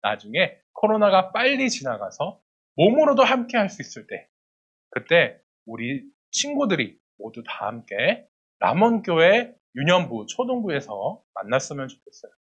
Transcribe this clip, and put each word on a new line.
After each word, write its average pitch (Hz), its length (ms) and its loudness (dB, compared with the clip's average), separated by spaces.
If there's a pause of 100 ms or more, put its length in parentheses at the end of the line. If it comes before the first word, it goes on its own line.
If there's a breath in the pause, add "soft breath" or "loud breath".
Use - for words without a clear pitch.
나중에 107 580 -4 (120)
코로나가 208 600 2
빨리 262 380 0
지나가서 127 720 -6 (360)
몸으로도 262 480 6
함께 240 320 0
할 196 140 2
수 - 120 -16
있을 - 240 -16
때, - 220 -12 (640)
그때 151 500 0 (240)
우리 113 400 -8 (260)
친구들이 269 680 -2 (200)
모두 110 260 -14
다 - 220 -10
함께 117 640 -6 (320)
남원교회 190 920 2 (200)
유년부 135 540 0
초등부에서 180 920 -6 (120)
만났으면 127 540 -4
좋겠어요. - 540 -20